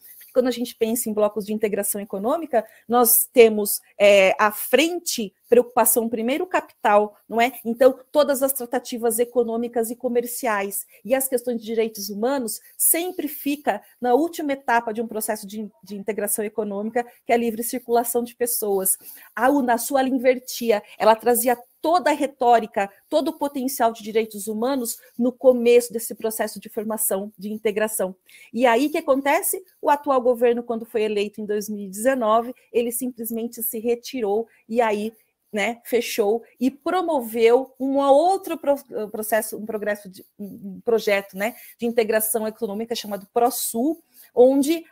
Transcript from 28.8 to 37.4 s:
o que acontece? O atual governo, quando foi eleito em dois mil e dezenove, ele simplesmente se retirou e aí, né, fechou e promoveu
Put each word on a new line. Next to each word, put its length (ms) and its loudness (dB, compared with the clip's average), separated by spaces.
o 40 -2
que 60 -2
acontece? 640 0
O 80 0
atual 300 2
governo, 420 2
quando 240 -6
foi 180 -2
eleito 360 -4
em 60 -8
dois 240 -4
mil 160 -8
e 40 -12
dezenove, 640 0
ele 180 0
simplesmente 720 -8
se 160 -6
retirou 640 -2
e 140 -2
aí, 320 -2
né, 320 -4
fechou 580 0
e 100 2
promoveu 1080 0